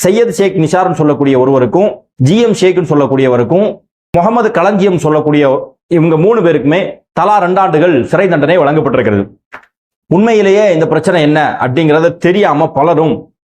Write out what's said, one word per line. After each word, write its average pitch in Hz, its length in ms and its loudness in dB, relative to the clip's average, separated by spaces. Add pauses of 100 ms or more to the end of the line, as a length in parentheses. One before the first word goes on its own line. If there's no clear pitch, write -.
சையத் 214 340 0
ஷேக் 190 260 -2
நிஷார்னு 180 380 -2
சொல்லக்கூடிய 143 400 0
ஒருவருக்கும், 135 480 0 (360)
ஜி 170 100 2 (100)
எம் 214 120 0
ஷேக்னு 180 320 0
சொல்லக்கூடியவருக்கும், 135 760 0 (500)
முகமது 220 400 0
களஞ்சியம் 185 480 0
சொல்லக்கூடிய 151 400 0 (500)
இவங்க 160 300 2
மூணு 226 200 2
பேருக்குமே 151 340 0 (400)
தலா 202 260 2
ரெண்டு 185 180 0
ஆண்டுகள் 170 320 0 (160)
சிறை 180 220 0
தண்டனை 156 300 0
வழங்கப்பட்டிருக்கிறது. 123 640 0 (920)
உண்மையிலேயே 208 500 2 (100)
இந்த 156 180 0
பிரச்சனை 165 360 0
என்ன 151 120 0 (240)
அப்படிங்கறது 156 440 0 (180)
தெரியாம 170 500 0
பலரும் 151 380 0 (340)